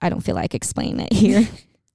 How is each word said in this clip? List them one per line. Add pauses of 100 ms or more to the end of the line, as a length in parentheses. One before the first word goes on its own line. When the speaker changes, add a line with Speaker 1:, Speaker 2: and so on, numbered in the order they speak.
Speaker 1:
I
don't
feel
like
explaining
it
here.
Speaker 2:
<laughs> (360)